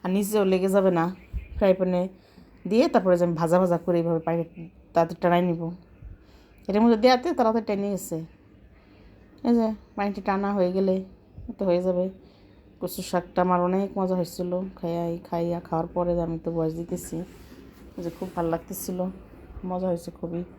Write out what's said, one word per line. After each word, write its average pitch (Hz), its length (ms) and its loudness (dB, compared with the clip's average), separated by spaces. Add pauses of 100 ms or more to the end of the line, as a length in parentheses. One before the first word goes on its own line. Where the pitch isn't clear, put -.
আর 185 140 -2
নিচেও 208 360 2
লেগে 185 220 2
যাবে 190 240 6
না। 165 60 4 (520)
ফ্রাই 196 220 4
প্যানে 185 240 2 (680)
দিয়ে 226 220 4
তারপরে 185 280 4
যে 175 60 6
আমি 170 140 0
ভাজা 165 220 4
ভাজা 175 220 2
করে 175 160 2
এইভাবে 165 260 0
পানি 170 140 0 (540)
তাড়াতাড়ি 170 280 2
টানাই 175 260 4
নিব। 170 140 -2 (1040)
এটার 202 160 2
মধ্যে 233 200 6
দেওয়াতে 254 240 4 (100)
তাড়াতাড়ি 226 300 0
টেনে 202 260 -2
গেছে। 180 220 -8 (1300)
এই 240 100 4
যে 226 80 2 (300)
পানিটা 202 320 -4
টানা 196 280 0
হয়ে 180 200 2
গেলে 190 180 2 (640)
তো - 120 -4
হয়ে 175 180 2
যাবে। 180 180 0 (760)
কচু 180 300 -8
শাকটা 175 360 -2
আমার 180 220 4
অনেক 190 200 0 (100)
মজা 185 200 0
হয়েছিল 175 340 -4 (260)
খাইয়া, 170 260 -4 (240)
খাইয়া 170 300 -2 (100)
খাওয়ার 165 260 -2
পরে 175 180 0 (140)
আমি 165 180 -4
তো - 120 -4
বয়স 160 240 0
দিতেছি, 170 360 -8 (800)
এই 190 80 -10
যে 170 120 -6
খুব 190 200 -8
ভালো 170 180 -2
লাগতেছিল, 180 440 -8 (720)
মজা 185 200 -4
হয়েছে 170 280 -4
খুবই। 170 240 -6 (160)